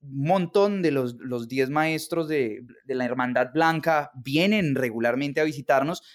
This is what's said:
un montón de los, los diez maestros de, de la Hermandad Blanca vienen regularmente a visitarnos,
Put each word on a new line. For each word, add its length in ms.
un 220
montón 580
de 80
los, 280
los 300
diez 220
maestros 580
de, 360
de 100
la 100
Hermandad 480
Blanca 640
vienen 600
regularmente 680
a 40
visitarnos, 580